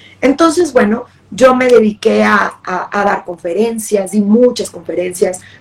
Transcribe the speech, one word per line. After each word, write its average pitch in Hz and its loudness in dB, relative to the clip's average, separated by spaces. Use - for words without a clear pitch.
Entonces, 311 2
bueno, 226 2
yo 254 4
me 254 0
dediqué 214 2
a, 208 -2
a, 185 -6
a 202 -2
dar 190 -2
conferencias, 196 -4
di 208 0
muchas 226 2
conferencias, 180 -6